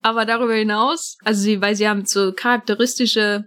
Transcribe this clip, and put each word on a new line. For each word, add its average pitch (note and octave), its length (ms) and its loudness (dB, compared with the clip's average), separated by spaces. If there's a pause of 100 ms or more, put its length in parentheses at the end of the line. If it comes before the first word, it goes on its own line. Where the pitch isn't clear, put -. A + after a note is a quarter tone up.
Aber A3+ 240 0
darüber A3+ 280 0
hinaus, A3 680 0
also G#3+ 180 0
sie, G#3 200 2
weil G#3 140 2
sie G#3 120 0
haben G3+ 180 -2
so G3 260 0
charakteristische A3 1160 0